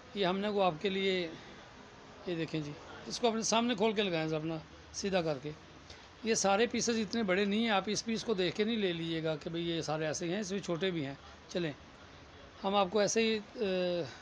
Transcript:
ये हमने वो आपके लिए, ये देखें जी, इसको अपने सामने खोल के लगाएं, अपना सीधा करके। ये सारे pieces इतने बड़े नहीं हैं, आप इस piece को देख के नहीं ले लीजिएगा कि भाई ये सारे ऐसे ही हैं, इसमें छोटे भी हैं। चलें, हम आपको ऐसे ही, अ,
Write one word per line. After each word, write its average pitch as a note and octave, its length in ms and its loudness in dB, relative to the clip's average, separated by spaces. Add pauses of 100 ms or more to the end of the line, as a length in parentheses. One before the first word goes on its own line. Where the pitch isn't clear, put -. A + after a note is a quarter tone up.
(160)
ये G3+ 80 2
हमने G3 240 2
वो G3+ 120 2
आपके F3+ 300 2
लिए, F#3+ 360 2 (1040)
ये E3+ 80 -2
देखें D#3+ 260 -2
जी, D3 120 -8 (340)
इसको A#3 200 0
अपने A3 140 2
सामने A#3 320 4
खोल A3 180 2
के G#3 100 2
लगाएं, D#3+ 280 0
अपना D#3+ 320 -2 (320)
सीधा F#3+ 280 0
करके। D3+ 460 -4 (580)
ये A3 80 4
सारे G3 320 4
pieces A#3 300 0
इतने A3+ 260 0
बड़े G3 240 4
नहीं G#3+ 180 2
हैं, A#3 60 2
आप F#3+ 180 2
इस G3+ 140 0
piece A3+ 200 -2
को A3+ 120 0
देख F#3 200 2
के G#3 100 0
नहीं A#3 120 0
ले F#3+ 160 2
लीजिएगा D#3+ 440 -2
कि E3+ 140 -8
भाई E3+ 120 -2
ये E3+ 200 -2
सारे D#3 240 -2
ऐसे D3+ 200 -2
ही E3 60 0
हैं, G#3 80 -2
इसमें G3 200 -4
छोटे F3 300 -2
भी E3 120 -2
हैं। C#3 160 -6 (320)
चलें, E3 240 -2 (880)
हम G3 140 2
आपको G3+ 260 4
ऐसे G3+ 200 4
ही, A3 160 2
अ, G#3 40 -6 (800)